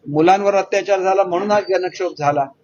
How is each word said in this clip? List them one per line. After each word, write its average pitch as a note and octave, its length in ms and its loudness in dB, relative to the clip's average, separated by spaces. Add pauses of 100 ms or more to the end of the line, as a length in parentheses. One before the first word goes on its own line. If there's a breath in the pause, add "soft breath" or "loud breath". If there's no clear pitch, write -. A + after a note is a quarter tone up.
मुलांवर F#3+ 460 2
अत्याचार G3 440 0
झाला F#3+ 240 2
म्हणून F#3 280 -2
हा G#3 80 2
जनक्षोभ F3+ 600 -4
झाला. D3 260 0 (180)